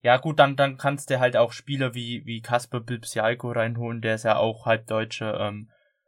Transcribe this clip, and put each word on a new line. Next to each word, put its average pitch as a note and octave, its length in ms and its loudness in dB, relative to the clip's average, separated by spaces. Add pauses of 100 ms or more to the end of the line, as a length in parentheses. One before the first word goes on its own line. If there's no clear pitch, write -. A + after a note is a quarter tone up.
Ja, B2 140 6
gut, D3+ 220 -2
dann, C#3 180 8
dann C#3 200 0
kannst C#3 340 -4
du C3 80 2
halt B2 180 2
auch A#2 160 4
Spieler C3+ 420 -4
wie, A#2+ 300 -8
wie A#2 160 -6
Kasper A#2+ 400 -2
Bilbsialko A#2 720 -4
reinholen, A#2 500 -2
der A2 140 0
ist A2 100 -8
ja A2 120 4
auch A2+ 300 0
halb A2+ 200 0
Deutscher, A2 540 -4
ähm, G#2 300 -6 (380)